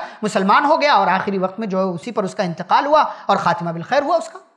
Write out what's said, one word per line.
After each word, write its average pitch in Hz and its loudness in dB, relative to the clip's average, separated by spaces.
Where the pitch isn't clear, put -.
मुसलमान 214 2
हो 302 4
गया 285 2
और 196 4
आखिरी 190 -2
वक्त 185 -4
में 226 -6
जो 185 -2
है 190 2
उसी 185 -6
पर 214 -2
उसका 196 -4
इंतकाल 185 0
हुआ 294 4
और - -2
खातिमा 170 -2
बिल 165 -8
खैर 262 0
हुआ 320 0
उसका। 330 -8